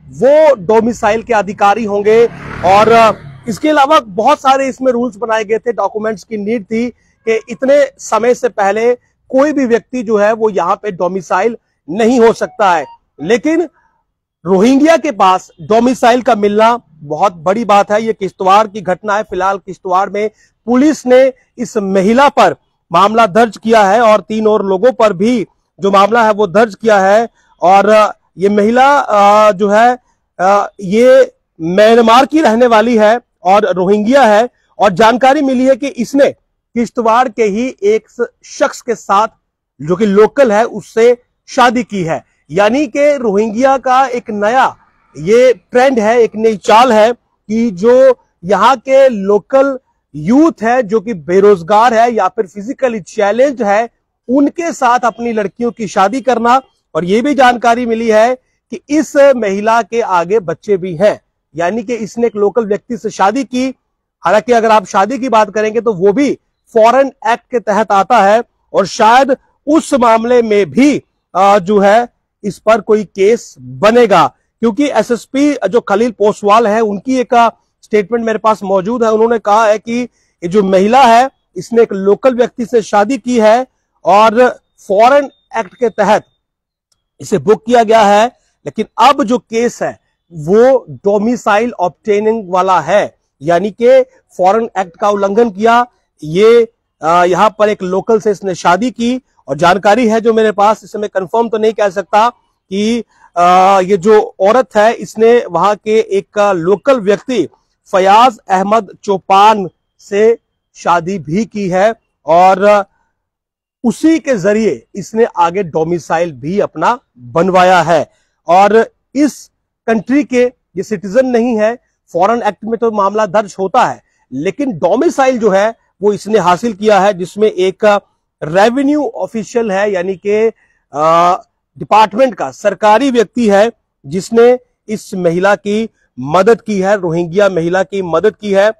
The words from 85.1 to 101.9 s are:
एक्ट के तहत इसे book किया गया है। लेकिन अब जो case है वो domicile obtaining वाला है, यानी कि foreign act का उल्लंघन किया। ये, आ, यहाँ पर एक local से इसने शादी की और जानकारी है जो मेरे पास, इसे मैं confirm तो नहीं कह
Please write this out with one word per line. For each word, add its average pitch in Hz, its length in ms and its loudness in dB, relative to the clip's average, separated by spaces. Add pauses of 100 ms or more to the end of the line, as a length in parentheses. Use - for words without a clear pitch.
एक्ट 208 160 -10
के 240 160 -2
तहत 202 340 -2 (960)
इसे 170 180 -4
book 196 260 0
किया 233 200 2
गया 220 180 2
है। 208 240 2 (400)
लेकिन - 200 -8 (140)
अब 277 240 2
जो 226 160 -2
case 226 420 -4
है 143 160 -8 (340)
वो 214 580 2
domicile 214 800 -2
obtaining 208 760 -4
वाला 185 320 0
है, 160 340 -2 (280)
यानी 170 300 -2
कि 254 280 4 (380)
foreign 202 300 0 (100)
act 185 180 -8
का 208 140 -2
उल्लंघन 202 400 0
किया। 226 360 0 (360)
ये, 214 440 2 (360)
आ, 170 220 2
यहाँ 185 340 0
पर 208 100 2
एक 208 140 -4
local 190 380 -2
से 214 100 -4
इसने 190 240 -6
शादी 190 360 -2
की 240 300 -4 (280)
और 139 80 -6
जानकारी 202 520 2
है 220 120 0
जो 220 140 0
मेरे 220 180 0
पास, 202 320 0
इसे 208 140 -12
मैं 208 120 -8
confirm 220 380 -4
तो 220 100 -4
नहीं 220 140 0
कह 208 180 -2